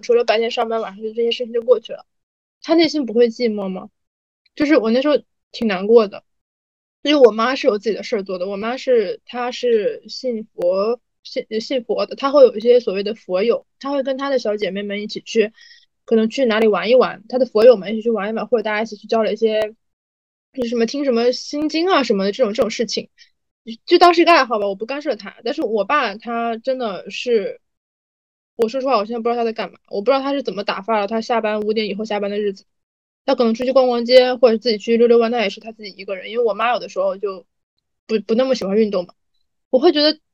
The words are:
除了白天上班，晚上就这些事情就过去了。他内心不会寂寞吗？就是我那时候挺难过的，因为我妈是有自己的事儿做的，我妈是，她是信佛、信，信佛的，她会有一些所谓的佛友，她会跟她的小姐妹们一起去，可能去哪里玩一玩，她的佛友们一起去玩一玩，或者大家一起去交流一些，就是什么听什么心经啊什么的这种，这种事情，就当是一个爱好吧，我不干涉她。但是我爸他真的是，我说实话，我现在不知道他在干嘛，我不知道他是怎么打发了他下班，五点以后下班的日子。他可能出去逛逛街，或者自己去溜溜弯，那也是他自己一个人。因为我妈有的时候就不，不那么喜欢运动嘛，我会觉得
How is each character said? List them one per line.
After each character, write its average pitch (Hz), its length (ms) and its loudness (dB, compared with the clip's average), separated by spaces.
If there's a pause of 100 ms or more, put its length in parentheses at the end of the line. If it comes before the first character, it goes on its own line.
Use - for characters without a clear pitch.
除 240 100 0
了 233 100 4
白 226 140 2
天 226 140 -2
上 233 180 -4
班， 226 100 -4
晚 196 140 -8
上 202 80 -18
就 220 120 -8
这 233 100 -2
些 233 80 0
事 247 140 -6
情 226 80 -10
就 240 100 -2
过 226 160 4
去 - 140 -14
了。 - 120 -16 (560)
他 330 140 0
内 330 120 6
心 294 180 -4
不 214 80 -6
会 240 160 4
寂 226 220 -2
寞 202 160 -6
吗？ 185 220 -10 (680)
就 294 120 -2
是 302 100 4
我 220 140 2
那 247 100 2
时 285 60 -2
候 294 100 4 (340)
挺 - 160 -4
难 196 200 -4
过 226 200 6
的， - 160 -16 (800)
因 285 140 2
为 294 100 4
我 220 60 8
妈 226 240 0
是 269 100 -6
有 214 140 2
自 226 100 -6
己 190 60 -2
的 - 80 -8
事 - 140 -6
儿 196 60 -6
做 190 140 -8
的， 180 100 -6
我 202 80 -6
妈 226 220 -6
是， 220 480 0
她 247 260 -8
是 220 560 -4
信 226 460 -8
佛、 196 460 -2 (240)
信， 240 200 -8 (160)
信 247 240 -4
佛 208 220 -4
的， 208 100 -10
她 277 140 -4
会 277 140 8
有 208 120 6
一 214 40 -8
些 240 200 4
所 226 140 -4
谓 196 80 -4
的 202 140 -6
佛 185 260 -4
友， 226 240 0 (140)
她 269 100 -10
会 277 140 -2
跟 269 120 -4
她 277 140 -6
的 269 80 0
小 220 180 -4
姐 208 140 -4
妹 196 140 -6
们 202 180 -8
一 214 60 -8
起 208 140 -12
去， 220 300 0 (540)
可 233 100 0
能 220 140 2
去 269 160 -2
哪 220 140 2
里 220 80 4
玩 190 200 0
一 226 60 4
玩， 190 340 2
她 254 120 -2
的 254 80 2
佛 220 180 2
友 247 100 10
们 196 180 -6
一 - 20 -4
起 214 80 -6
去 233 80 0
玩 208 180 -2
一 226 40 -6
玩， 214 120 -6
或 233 140 0
者 - 20 -4
大 214 140 -4
家 214 80 -2
一 - 20 -6
起 220 100 -12
去 208 120 -18
交 226 160 0
流 202 100 -2
一 - 20 -4
些， 220 240 0 (920)
就 269 80 -6
是 240 80 -4
什 240 60 -4
么 233 100 2
听 277 180 -4
什 277 80 0
么 240 200 2
心 294 360 -4
经 320 220 0
啊 311 140 2
什 226 120 0
么 190 80 -2
的 202 80 -2
这 254 120 -2
种， 208 100 0
这 226 80 0
种 220 80 -2
事 226 160 -4
情， - 240 -8 (760)
就 339 100 6
当 349 160 4
是 339 80 4
一 330 40 2
个 330 60 4
爱 294 140 4
好 226 140 -2
吧， 202 80 -2
我 196 80 -4
不 202 100 -10
干 277 160 -8
涉 285 140 -4
她。 196 280 -14
但 233 80 -4
是 311 120 -6
我 214 200 -2
爸 247 300 0
他 233 440 -6
真 262 200 -4
的 202 320 -8
是， 196 500 -2 (960)
我 220 140 0
说 262 100 -6
实 254 60 -4
话， 262 120 2
我 202 80 -4
现 226 100 -8
在 233 40 -6
不 220 40 -6
知 233 60 -2
道 233 60 -2
他 240 80 -2
在 226 80 -2
干 214 200 -8
嘛， - 80 -20 (100)
我 196 100 -8
不 202 120 0
知 - 0 -
道 269 100 0
他 277 100 -4
是 277 120 -4
怎 208 100 -8
么 202 100 -8
打 196 160 -4
发 220 200 -2
了 202 80 -2
他 226 120 -4
下 226 220 -2
班， 214 200 -2
五 214 120 -2
点 220 140 -2
以 196 80 -8
后 214 100 -8
下 208 140 -4
班 202 100 -4
的 208 100 -6
日 208 140 -2
子。 196 100 -20 (600)
他 269 80 2
可 254 120 2
能 226 80 2
出 233 100 -6
去 247 80 -2
逛 254 160 4
逛 240 160 0
街， 254 320 6
或 240 160 6
者 226 60 2
自 233 120 -4
己 214 80 0
去 233 200 0
溜 233 100 6
溜 233 100 6
弯， 226 140 2
那 240 120 -2
也 196 60 -2
是 214 120 -10
他 220 100 -16
自 226 100 -20
己 208 100 -14
一 190 120 -16
个 196 140 -8
人。 196 120 -14
因 214 80 -10
为 240 60 2
我 220 100 2
妈 226 200 0
有 214 40 0
的 185 120 -10
时 - 100 -6
候 190 160 -2
就 196 300 -8 (600)
不， 220 220 -2
不 226 80 0
那 247 80 4
么 262 100 0
喜 220 120 -4
欢 196 100 -2
运 214 160 2
动 185 140 -2
嘛， - 80 -20 (560)
我 262 100 4
会 311 140 4
觉 294 80 0
得 302 180 2 (140)